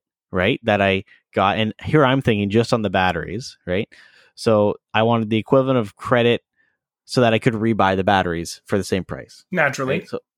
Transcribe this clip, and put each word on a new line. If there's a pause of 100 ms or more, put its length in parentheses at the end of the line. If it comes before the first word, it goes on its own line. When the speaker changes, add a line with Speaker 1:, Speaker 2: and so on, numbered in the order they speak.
(300)
Speaker 1:
right,
that
I (300)
got?"
And
here
I'm
thinking
just
on
the
batteries,
right? (480)
So (180)
I
wanted
the
equivalent
of
credit (600)
so
that
I
could
rebuy
the
batteries
for
the
same
price.
Speaker 2:
Naturally.
Speaker 1:
Right?
So (180)